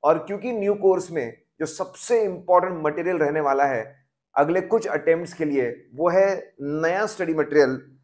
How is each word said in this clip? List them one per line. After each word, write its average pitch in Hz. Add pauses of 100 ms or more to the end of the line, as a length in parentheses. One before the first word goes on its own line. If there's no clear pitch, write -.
और 156
क्योंकि 202
न्यू 202
कोर्स 185
में 127 (160)
जो 156
सबसे 214
इंपॉर्टेंट 180
मटेरियल 165
रहने 151
वाला 139
है 120 (280)
अगले 165
कुछ 202
अटेम्प्ट्स 165
के 160
लिए, 131
वो 165
है 190
नया 160
स्टडी 180
मटेरियल। 143 (140)